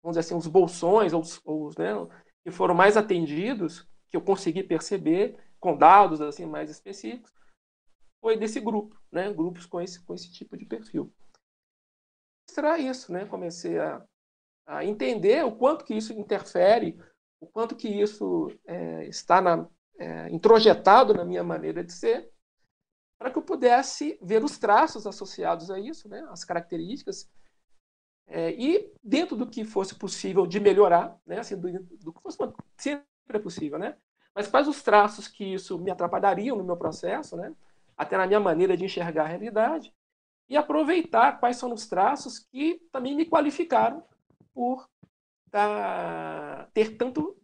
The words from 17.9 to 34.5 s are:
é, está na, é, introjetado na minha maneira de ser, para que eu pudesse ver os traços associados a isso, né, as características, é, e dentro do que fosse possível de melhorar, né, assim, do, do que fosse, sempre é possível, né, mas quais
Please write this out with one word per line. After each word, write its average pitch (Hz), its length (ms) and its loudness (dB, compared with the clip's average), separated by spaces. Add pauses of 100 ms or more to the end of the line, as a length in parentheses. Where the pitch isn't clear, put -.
é, 170 400 -8
está - 340 2
na, 170 280 0 (300)
é, 165 320 -12
introjetado 214 840 8
na 175 100 0
minha 175 200 -4
maneira 165 400 -6
de 175 100 -14
ser, - 360 -4 (880)
para 254 140 -8
que 294 60 -4
eu - 60 -4
pudesse 262 800 0
ver 220 220 0
os - 140 -6
traços 226 480 2
associados 175 640 -6
a 190 100 -8
isso, 220 300 -14
né, 254 200 -16
as 180 140 -16
características, 175 880 -10 (960)
é, 165 240 -6
e 311 400 -2 (120)
dentro 277 320 0
do 240 100 -4
que 220 200 -8
fosse 190 280 -4
possível 190 540 -2
de 185 120 -4
melhorar, 190 680 4
né, 180 140 -8
assim, - 180 -10
do, - 140 -8
do 180 420 -14
que - 80 -20
fosse, - 160 -14 (400)
sempre 285 280 -6 (240)
é 214 100 -4
possível, 156 380 -8
né, 190 200 -8 (360)
mas 202 140 -6
quais 277 200 4